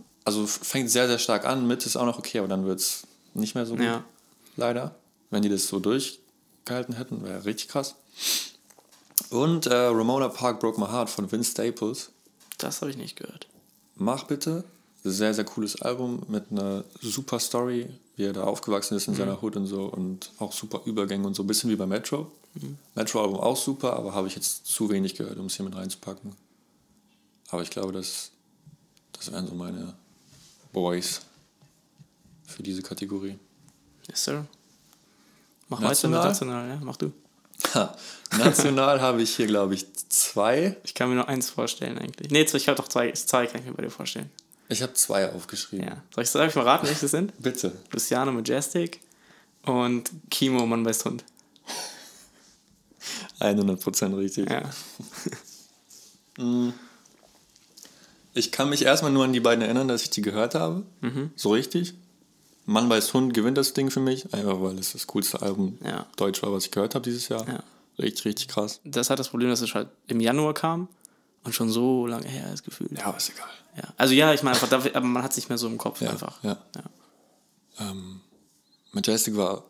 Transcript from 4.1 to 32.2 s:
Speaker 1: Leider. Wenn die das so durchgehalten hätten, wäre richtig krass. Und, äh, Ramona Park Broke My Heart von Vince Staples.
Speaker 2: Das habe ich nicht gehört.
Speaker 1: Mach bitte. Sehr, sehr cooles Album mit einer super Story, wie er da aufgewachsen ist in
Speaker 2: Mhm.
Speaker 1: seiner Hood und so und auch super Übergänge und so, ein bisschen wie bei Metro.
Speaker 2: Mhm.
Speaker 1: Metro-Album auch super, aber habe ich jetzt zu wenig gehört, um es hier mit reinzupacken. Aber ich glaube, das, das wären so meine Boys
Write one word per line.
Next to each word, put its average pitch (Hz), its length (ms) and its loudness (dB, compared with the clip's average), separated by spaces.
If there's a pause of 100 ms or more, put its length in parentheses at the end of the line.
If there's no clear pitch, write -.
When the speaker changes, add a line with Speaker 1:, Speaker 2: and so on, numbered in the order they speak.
Speaker 1:
Leider. 120 400 -2 (340)
Wenn 104 120 2
die 104 60 4
das 98 200 0
so 98 120 -2
durchgehalten - 1160 -4
hätten, 117 280 -8
wäre 95 200 -8
richtig 107 240 -4
krass. - 260 -4 (1400)
Und, 151 360 2
äh, 123 80 4
Ramona 123 540 4
Park 120 320 0
Broke 113 180 0
My 101 100 0
Heart 113 200 -2
von 98 240 -4
Vince 113 200 0
Staples. 113 580 -4 (480)
Speaker 2:
Das - 240 -6
habe 143 80 -4
ich 135 80 -10
nicht - 180 -12
gehört. - 300 -16 (500)
Speaker 1:
Mach 120 280 -2
bitte. 160 400 -4 (400)
Sehr, 101 300 2
sehr 107 100 0
cooles 107 380 -6
Album 123 460 -4
mit 107 220 -6
einer 98 340 -2 (160)
super 123 400 -4
Story, 123 480 -2 (280)
wie 101 80 -2
er 98 80 -2
da 98 120 -4
aufgewachsen 104 520 -2
ist 98 120 -2
in 104 60 0
Speaker 2:
Mhm. 98 40 0
Speaker 1:
seiner 98 240 -2
Hood 107 140 -4
und 98 100 -2
so 98 200 -4
und 92 520 -6
auch 104 140 -6
super 107 320 -8
Übergänge 98 420 -2
und 98 80 -2
so, 98 80 -4
ein 98 40 -4
bisschen 107 240 2
wie 107 60 2
bei 95 100 -2
Metro. 127 440 -4 (240)
Speaker 2:
Mhm. 143 220 -10 (180)
Speaker 1:
Metro-Album 107 460 0
auch 131 160 4
super, 135 380 -2
aber 107 200 -4
habe 95 140 0
ich 95 80 -8
jetzt - 300 -4
zu 107 240 0
wenig 95 240 0
gehört, 104 240 -8
um 98 80 -8
es - 100 -6
hier 98 80 -6
mit 95 100 -8
reinzupacken. 95 600 -10 (1160)
Aber 87 120 -4
ich 85 80 -8
glaube, 98 220 -4
das, - 380 -8 (840)
das - 200 -12
wären 90 140 -6
so - 80 -10
meine 90 400 -10 (760)
Boys 90 500 -2 (1200)